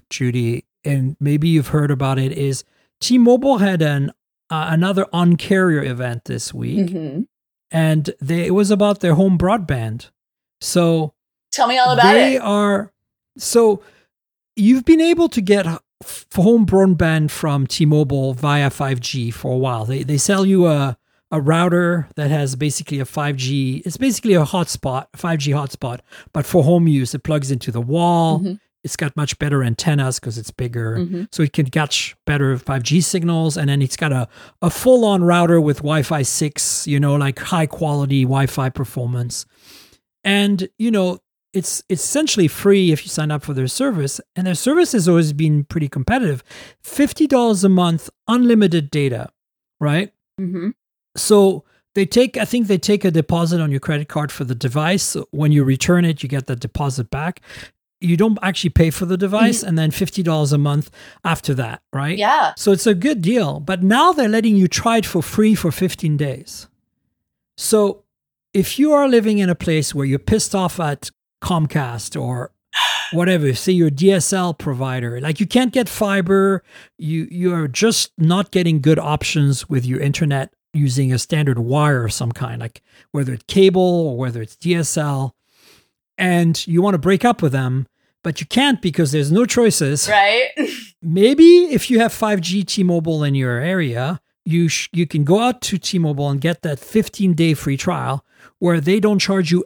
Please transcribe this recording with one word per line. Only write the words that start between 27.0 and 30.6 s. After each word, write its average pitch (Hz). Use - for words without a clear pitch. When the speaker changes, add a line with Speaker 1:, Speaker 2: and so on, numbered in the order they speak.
Speaker 1:
it 131
plugs 147
into 127
the 113
wall. 165
Speaker 2:
Mm-hmm. 185
Speaker 1:
It's -
got 147
much 147
better 143
antennas 131
'cause 117
it's 107
bigger. 117